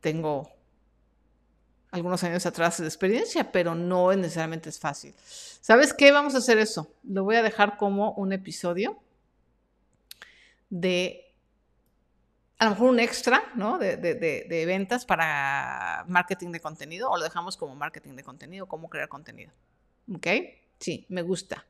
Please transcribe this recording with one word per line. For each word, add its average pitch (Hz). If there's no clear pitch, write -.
tengo 156
algunos 180
años 175
atrás 170
de 165
experiencia, 233
pero 170
no 180
necesariamente 165
es 151
fácil. 147
¿Sabes 277
qué? 277
Vamos 285
a -
hacer 233
eso. 208
Lo 196
voy 208
a 233
dejar 208
como 202
un 196
episodio 190
de, 180
a 226
lo 214
mejor 220
un 240
extra, 247
¿no? 226
De, 196
de, 165
de, 147
de 165
ventas 196
para 139
marketing 180
de 170
contenido, 160
o 180
lo 165
dejamos 170
como 139
marketing 147
de 135
contenido, 170
cómo 160
crear 147
contenido. -
¿Ok? 165
Sí, -
me 185
gusta. -